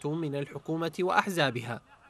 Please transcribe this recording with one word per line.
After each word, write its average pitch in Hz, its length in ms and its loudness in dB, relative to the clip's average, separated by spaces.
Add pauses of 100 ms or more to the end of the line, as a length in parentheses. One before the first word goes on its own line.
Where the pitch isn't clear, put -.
من 151 300 -2
الحكومة 160 640 -4
وأحزابها 160 840 2 (280)